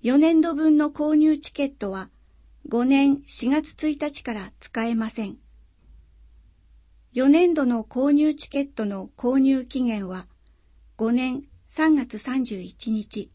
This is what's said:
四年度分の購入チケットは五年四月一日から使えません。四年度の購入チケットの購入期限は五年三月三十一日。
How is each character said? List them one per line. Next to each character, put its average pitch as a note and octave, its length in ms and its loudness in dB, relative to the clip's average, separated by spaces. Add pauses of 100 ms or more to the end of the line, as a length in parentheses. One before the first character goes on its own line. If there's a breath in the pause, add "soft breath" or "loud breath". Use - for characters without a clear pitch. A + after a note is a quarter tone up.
四 B3+ 180 2
年 D#4+ 220 6
度 E4 140 0
分 D#4 220 4
の D4+ 140 2
購 D4+ 240 -2
入 D#4 240 4
チ - 140 -14
ケ C#4+ 120 -2
ッ C#4 100 -6
ト G3+ 160 -8
は F#3+ 180 -10 (600)
五 A#3+ 160 0
年 C#4 420 4
四 - 220 -6
月 D4+ 240 0 (160)
一 D4 120 -4
日 D4 220 -8
か A#3+ 120 -8
ら F#3+ 260 -12
使 - 240 -6
え A#3 100 -2
ま A3 160 -4
せ A3 160 -8
ん。 - 120 -14 (1700)
四 B3+ 160 2
年 E4+ 240 6
度 D4+ 140 0
の A#3+ 160 -2
購 B3+ 300 -2
入 D4+ 220 2
チ - 140 -12
ケ C#4+ 120 -4
ッ C#4 100 -6
ト A3 160 -6
の G3 300 -8
購 B3+ 220 -2
入 C4+ 260 2
期 B3+ 180 -6
限 G#3+ 260 -4
は F#3 200 -12 (680)
五 A3+ 140 -2
年 B3+ 340 -2 (220)
三 D#4 300 2
月 A#3+ 220 -4
三 C4 260 -4
十 G#3+ 160 -8
一 F#3 320 -10
日。 G#3 420 -6